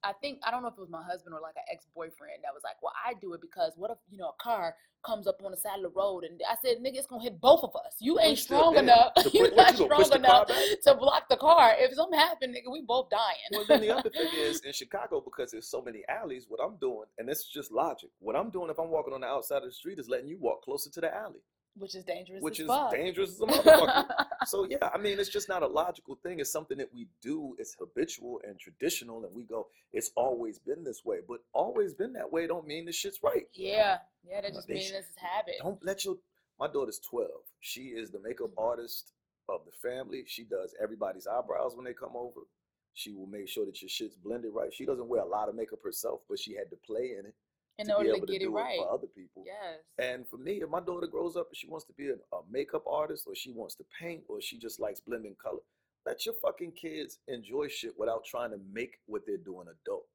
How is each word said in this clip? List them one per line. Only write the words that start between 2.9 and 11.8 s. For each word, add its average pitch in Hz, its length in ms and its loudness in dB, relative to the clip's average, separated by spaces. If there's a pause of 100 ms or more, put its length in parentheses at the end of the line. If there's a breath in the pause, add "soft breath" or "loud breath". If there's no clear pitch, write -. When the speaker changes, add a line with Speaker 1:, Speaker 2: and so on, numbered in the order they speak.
Speaker 1:
I 247 80 -4
do 185 200 -12
it 170 80 -14
because 165 360 -4
what 202 140 -8
if, 226 60 -10 (120)
you 196 80 -20
know, 175 120 -8
a - 140 -16
car 196 320 -2 (300 soft breath)
comes 208 220 -4
up 190 160 -2
on 196 80 -8
the 180 60 -12
side 202 200 -6
of 202 60 -8
the 180 60 -4
road?" 190 340 -2
And 170 260 -12
I 226 140 0
said, 240 160 2
"Nigga, 254 180 -6
it's 277 100 -8
gonna 240 160 -10
hit 214 180 -6
both 294 220 10
of - 120 -6
us. - 240 -10
You 269 200 2
ain't 311 180 8
Speaker 2:
But - 60 -2
still, 277 160 2
Speaker 1:
strong 330 160 10
Speaker 2:
damn. 277 100 10
Speaker 1:
enough. 240 300 10
<laughs> - 80 10
Speaker 2:
To - 60 6
Speaker 1:
You 440 160 8
Speaker 2:
put, - 100 6
Speaker 1:
not - 20 10
Speaker 2:
what, 370 220 12
you 294 80 6
gonna 294 80 6
push 302 120 10
Speaker 1:
strong 277 140 6
Speaker 2:
the 254 60 8
car 247 160 12
Speaker 1:
enough - 40 0
Speaker 2:
back? - 360 2
Speaker 1:
to 277 120 10
block 285 340 4
the 254 80 6
car. 269 400 10
If 262 180 6